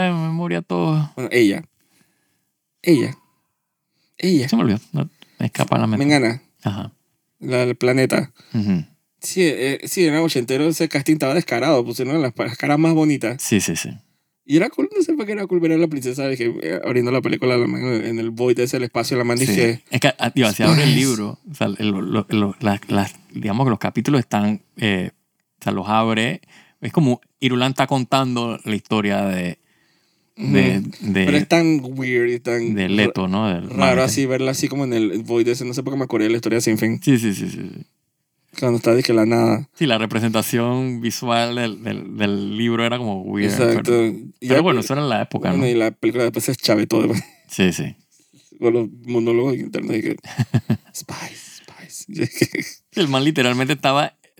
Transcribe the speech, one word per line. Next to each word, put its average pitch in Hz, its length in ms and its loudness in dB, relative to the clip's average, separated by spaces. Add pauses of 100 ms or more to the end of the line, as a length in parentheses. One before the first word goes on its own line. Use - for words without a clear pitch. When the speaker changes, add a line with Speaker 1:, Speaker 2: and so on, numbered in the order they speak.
Speaker 1:
de 180 100 0
memoria 170 500 -2
todo. 160 540 0
Speaker 2:
bueno, 127 160 -6
ella. 98 320 4 (1160)
Ella. 135 340 2 (1000)
Ella. 156 320 2
Speaker 1:
Se 226 80 2
me 226 60 2
olvidó, 107 180 2 (120)
no, - 180 -2 (280)
me - 80 -2
escapa - 320 0
la 113 80 2
mente. 110 180 2
Speaker 2:
Mengana. 135 380 2 (200)
Speaker 1:
Ajá. 101 300 -4 (480)
Speaker 2:
La 123 260 0
del 123 100 0
planeta. 131 560 2 (220)
Speaker 1:
Ujú. 101 300 2 (360)
Speaker 2:
Sí, - 220 -2
eh, 131 420 0
sí, 175 220 2
en 151 80 2
el 156 60 2
ochentero 139 480 0
ese 165 200 0
casting 151 260 0
estaba 143 200 0
descarado, 131 500 2
pusieron 123 380 -2
las, 127 140 -2
las 117 200 -4
caras 147 220 0
más 165 160 4
bonitas. 143 480 0
Speaker 1:
Sí, 107 180 2
sí, 82 160 -2
sí. - 140 -8 (540)
Speaker 2:
Y 139 120 2
era 202 140 2
cool, 349 260 -2
no 381 60 4
sé 320 100 -2
por 294 140 -4
qué 208 60 -4
era 202 140 -4
cool 175 140 0
ver 165 120 2
a 160 40 2
la 170 120 2
princesa, 135 380 -4
dije, 123 360 -2
eh, 85 200 -4
abriendo 120 300 0
la 131 80 2
película, 127 380 0
la 120 80 2
man 123 160 -2
en 127 100 -2
el, 110 140 0
en 113 120 -4
el 113 120 -4
void 120 300 2
ese, 127 180 0
el 127 60 -2
espacio, 123 340 -2
la 123 60 0
man 120 120 0
Speaker 1:
Sí. 127 100 0
Speaker 2:
dije, 117 440 2
Speaker 1:
Es 120 100 0
que, 147 80 4 (100)
ah, 120 160 -2
digo, 123 140 4
así 107 140 -2
abre 151 220 6
el 147 80 4
Speaker 2:
"Spice". 135 140 4
Speaker 1:
libro, 107 320 -2 (120)
o 147 40 -14
sea, 113 120 -4 (120)
el, 107 120 -2
lo, 98 100 -2
lo, 104 300 -2
lo, 101 300 0
las, 101 200 0 (100)
las, 101 240 0 (200)
digamos 113 320 -2
que 131 40 2
los 107 80 0
capítulos 127 420 0
están, 104 420 0 (160)
eh, 95 320 -2 (500)
o - 40 -14
sea, 104 80 -2
los 98 160 -4
abre, 113 520 0 (400)
es 120 120 -8
como 131 280 2 (200)
Irulan 127 320 0
está 131 140 0
contando 127 760 -2
la 110 100 -4
historia 101 520 0
de, 90 320 -4 (760)
de, 131 420 2
Speaker 2:
Ujú. - 340 -6
Speaker 1:
de, 95 140 2
Speaker 2:
Pero 143 100 4
es 147 120 0
tan 165 360 4
weird 127 480 0
y 120 80 -4
tan 117 340 -2
Speaker 1:
de 101 140 0
Speaker 2:
ra-, 95 60 0
Speaker 1:
Leto, 95 340 2
¿no? 104 200 0
Del 90 200 -4
Speaker 2:
raro - 80 -10
Speaker 1:
manga. 127 280 4
Speaker 2:
así, 135 200 0
verla 131 280 0
así 135 160 -2
como 139 160 -4
en 127 100 -2
el 107 300 0
void 117 240 2
ese, 123 180 -2
no 123 80 -8
sé 131 80 -4
por 135 100 -6
qué 143 60 -2
me 135 60 -2
acordé 117 200 0
de 110 60 2
la 117 60 2
historia 117 200 0
de 123 60 2
Sin 110 160 2
Fin. 113 240 0
Speaker 1:
Sí, 135 160 4
sí, 110 160 0
sí, - 160 -6
sí, - 80 -10 (160)
sí. 143 100 -16 (720)
Speaker 2:
Cuando 120 200 0
está, 117 160 2
dije, 123 180 2
la 113 140 4
nada. 113 480 2
Speaker 1:
Sí, 165 120 0
la 117 120 2
representación 117 1000 -2
visual 117 540 -2
del, 117 300 -4
del, 101 320 -8
del 101 400 -2
libro 117 280 0
era 120 140 -2
como 101 240 -4
weird, 101 300 0
Speaker 2:
Exacto. 117 320 2
Speaker 1:
pero, 120 240 2
Speaker 2:
Y - 320 -8
Speaker 1:
pero 127 140 2
Speaker 2:
ya 143 80 4
Speaker 1:
bueno, 156 180 2
Speaker 2:
cu-, 107 40 -4
Speaker 1:
eso 135 100 -4
era 143 80 -2
en 147 80 -2
la 107 120 0
época, - 280 -4
Speaker 2:
bueno, 95 140 0
Speaker 1:
¿no? 123 60 2
Speaker 2:
y 120 40 0
la 113 180 0
película 120 320 -2
después 113 220 -2
se 135 100 -2
chavetó 127 460 0
después. 113 200 0 (260)
Speaker 1:
Sí, 92 240 2
sí. 76 220 -8 (640)
Speaker 2:
Con 120 140 2
los 117 160 0 (180)
monólogos 120 480 0
internos, - 380 -6
dije, 110 240 -2 (400)
Speaker 1:
<laughs> - 380 -4
Speaker 2:
"Spice, - 680 -16 (260)
Spice". - 400 -8 (580)
<laughs> - 60 -20
Speaker 1:
El 185 140 0
man 135 160 0
literalmente 131 520 0
estaba, 143 420 0 (240)